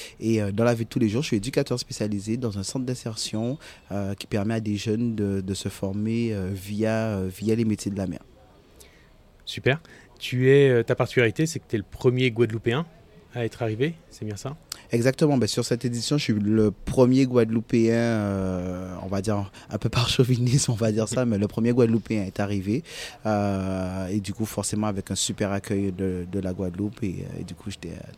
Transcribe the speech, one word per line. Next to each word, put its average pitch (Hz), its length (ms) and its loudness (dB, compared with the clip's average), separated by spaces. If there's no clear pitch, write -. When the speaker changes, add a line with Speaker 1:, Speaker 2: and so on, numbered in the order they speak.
Speaker 1:
Et, 110 220 2
euh, 101 100 -2
dans 110 140 2
la 120 80 4
vie 113 100 -2
de - 60 -6
tous 127 100 -4
les 113 80 4
jours, 110 140 0
je 160 60 -6
suis 113 100 0
éducateur 127 420 -2
spécialisé 107 560 -4
dans 113 240 -4
un 95 40 -6
centre 127 220 -4
d'insertion, 120 720 -4
euh, 98 220 -4
qui - 120 -12
permet 110 280 0
à 113 40 0
des 107 160 -2
jeunes 113 400 -2
de, 98 240 0
de 95 140 -4
se 98 160 -6
former, 107 640 -2
euh, 95 200 -4
via, 107 540 -2
euh, 95 260 -2
via 110 220 0
les 117 80 2
métiers 107 260 0
de 98 80 -4
la 95 100 -2
mer. 85 120 -8
Speaker 2:
Super. 131 340 0
Tu 127 300 2
es, 139 200 8
euh, 117 140 6
ta 123 120 0
particularité, 123 500 2
c'est - 140 -6
que - 100 -12
tu 120 60 0
es 107 40 0
le 101 100 -6
premier 127 420 2
Guadeloupéen 113 540 0
à 120 120 -4
être - 160 -8
arrivé, 120 340 -2
c'est - 160 -12
bien 107 100 -6
ça ? 135 220 -10
Speaker 1:
Exactement. 131 460 4
Ben, 110 100 4
sur 120 160 0
cette 120 220 -2
édition, 120 320 0
je 147 60 0
suis 117 100 2
le 107 360 4
premier 131 560 4
Guadeloupéen, 113 680 2
euh, 95 1000 -2
on 95 40 -8
va 98 140 -2
dire, 101 280 -2
un 107 80 -4
peu 117 100 -2
par 117 220 2
chauvinisme, 123 640 4
on - 20 0
va 110 160 2
dire 107 160 0
ça, 127 160 0
mais 113 140 2
le 101 100 2
premier 117 240 0
Guadeloupéen 113 520 2
est 98 180 -6
arrivé. 101 420 -2
Euh, 95 840 -2
et 104 120 -2
du 98 140 -6
coup, 110 100 -6
forcément, 107 440 -2
avec 98 240 -4
un 95 40 -2
super 101 380 -2
accueil 98 400 -2
de, 90 360 -4
de 98 120 -4
la 92 100 -4
Guadeloupe. 95 520 -6
Et, 92 180 -4
euh, 92 180 -10
et 90 60 -8
du 85 100 -12
coup, - 160 -10
j'étais, 82 200 -12
euh, 82 260 -14